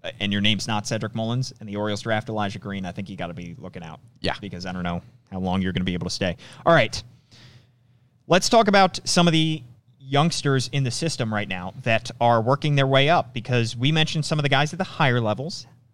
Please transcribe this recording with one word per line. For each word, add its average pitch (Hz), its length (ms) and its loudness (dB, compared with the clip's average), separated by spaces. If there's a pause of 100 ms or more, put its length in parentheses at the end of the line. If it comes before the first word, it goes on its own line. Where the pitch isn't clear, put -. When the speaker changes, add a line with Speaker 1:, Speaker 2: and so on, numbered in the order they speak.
(180)
Speaker 1:
and 101 140 -2
your 101 80 0
name's 104 260 2
not 107 180 -2
Cedric 110 300 -4
Mullins 117 460 -4
and 110 80 -14
the 101 80 -8
Orioles 104 240 -4
draft 110 280 -2
Elijah 104 300 -4
Green, 98 260 -8
I 87 60 -6
think 95 180 -10
you 98 60 -12
gotta 87 200 -8
be 85 240 -12
looking 87 260 -14
out. 78 160 -16 (200)
Speaker 2:
Yeah. 90 200 -4
Speaker 1:
Because 90 260 -10
I 90 60 -8
don't 90 100 -6
know 87 180 -4 (300)
how 95 80 -8
long 92 240 0
you're 92 100 -2
gonna 90 120 -8
be 92 100 -4
able 87 120 -6
to - 80 -8
stay. 90 220 -4 (280)
All 165 100 6
right. 120 260 2 (1300)
Let's 180 220 2
talk 226 180 6
about 196 380 4
some 175 240 4
of 165 40 4
the 160 300 0 (380)
youngsters 139 720 0
in 139 100 0
the 123 80 -2
system 120 420 -4
right 104 140 -2
now 92 260 -6 (120)
that 113 260 0 (100)
are 117 200 6
working 139 340 2
their 135 140 4
way 135 220 4
up, 170 220 2
because 117 440 -2
we 131 160 2
mentioned 156 320 0
some 156 160 -2
of 143 40 -2
the 143 40 2
guys 139 240 2
at 170 60 -12
the 185 60 -2
higher 127 360 2
levels. 110 480 -4 (260)